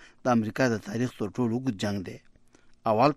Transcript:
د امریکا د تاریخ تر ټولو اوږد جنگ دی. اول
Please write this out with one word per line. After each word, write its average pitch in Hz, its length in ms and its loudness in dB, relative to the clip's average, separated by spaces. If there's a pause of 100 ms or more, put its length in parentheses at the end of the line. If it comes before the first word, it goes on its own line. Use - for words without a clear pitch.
(240)
د 123 140 4
امریکا 110 320 0
د 110 220 -2
تاریخ 117 180 -2 (100)
تر 107 160 -2
ټولو 123 200 0
اوږد 127 220 -4 (100)
جنگ 101 240 -4
دی. - 80 -18 (720)
اول 143 260 4